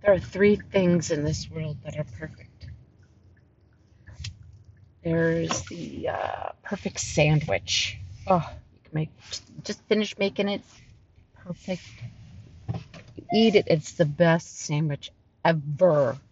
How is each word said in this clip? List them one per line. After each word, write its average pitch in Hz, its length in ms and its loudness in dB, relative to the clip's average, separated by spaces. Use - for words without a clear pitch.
There 202 120 6
are 180 60 6
three 202 380 4
things 175 540 2
in 147 120 0
this 156 280 -2
world 156 340 -8
that 147 120 -8
are 151 80 -4
perfect. - 480 -14
There's 165 600 0
the, 156 460 -8
uh, - 400 -6
perfect - 360 -8
sandwich. - 1000 0
Oh, 180 200 2
you - 100 -20
can - 100 -20
make, 156 160 -4
just - 240 -10
finish 214 300 0
making 196 320 0
it. 202 120 -4
Perfect. 180 480 -10
You - 80 -16
eat 220 220 6
it, 202 120 6
it's 160 260 0
the 170 120 2
best 165 540 2
sandwich 147 520 -4
ever. 147 720 2